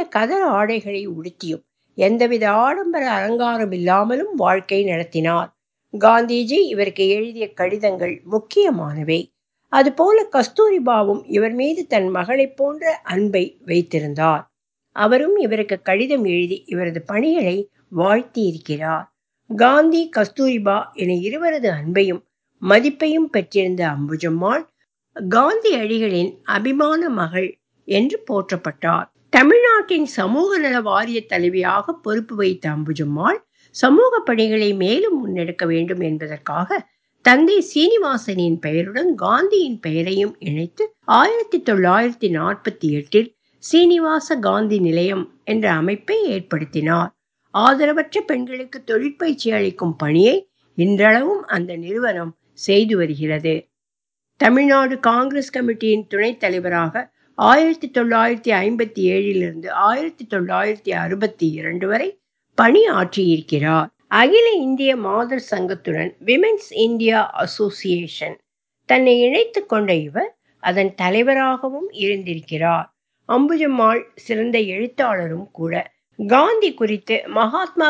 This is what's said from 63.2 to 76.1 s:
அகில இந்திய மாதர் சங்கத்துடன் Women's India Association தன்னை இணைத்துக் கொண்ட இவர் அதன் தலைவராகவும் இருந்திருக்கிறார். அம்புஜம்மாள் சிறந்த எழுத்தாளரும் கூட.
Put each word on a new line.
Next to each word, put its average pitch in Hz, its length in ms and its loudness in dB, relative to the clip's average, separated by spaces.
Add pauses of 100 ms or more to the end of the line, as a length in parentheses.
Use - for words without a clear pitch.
அகில 339 360 6 (100)
இந்திய 269 380 0
மாதர் 233 480 -4
சங்கத்துடன் 180 680 -4 (120)
Women's 381 520 2
India 226 460 2 (140)
Association 180 1000 -4 (540)
தன்னை 254 300 4
இணைத்துக் 392 500 0
கொண்ட 208 260 0
இவர் 160 360 -4 (320)
அதன் 190 320 0
தலைவராகவும் 262 1000 -2
இருந்திருக்கிறார். 170 920 -4 (420)
அம்புஜம்மாள் 262 720 0 (120)
சிறந்த 233 420 -4 (100)
எழுத்தாளரும் 196 840 -4
கூட. 165 220 -8 (460)